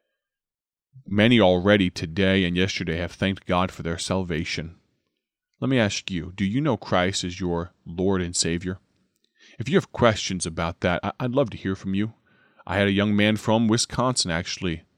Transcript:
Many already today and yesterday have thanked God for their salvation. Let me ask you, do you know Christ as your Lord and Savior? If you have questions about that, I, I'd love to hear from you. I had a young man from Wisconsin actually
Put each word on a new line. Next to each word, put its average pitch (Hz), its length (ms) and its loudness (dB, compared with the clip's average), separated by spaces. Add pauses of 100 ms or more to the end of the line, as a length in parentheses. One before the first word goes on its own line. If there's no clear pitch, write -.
(1080)
Many 113 320 4
already 92 520 4
today 95 560 0
and 87 100 -2
yesterday 90 400 -2
have 85 160 -6
thanked 98 320 -4
God 92 260 0
for - 120 -14
their 80 160 -4
salvation. 85 760 -4 (840)
Let 123 80 -2
me 131 100 2
ask 104 320 0
you, 85 240 -6
do 98 120 0
you 117 160 0
know 131 160 0
Christ 92 460 0
as 90 160 -6
your 85 340 -4 (100)
Lord 92 380 0
and 87 120 -6
Savior? 87 440 -2 (800)
If 117 100 -8
you 156 80 2
have - 160 0
questions 101 540 0
about 85 340 -4
that, 87 220 0
I, 98 180 -4
I'd 123 140 -4
love 135 160 2
to - 80 -14
hear 95 180 -4
from 95 180 -6
you. 107 200 -2 (520)
I 95 120 -2
had 101 100 4
a 98 40 2
young 101 220 2
man 104 220 4
from 110 320 2
Wisconsin 120 640 0
actually 85 540 -4 (140)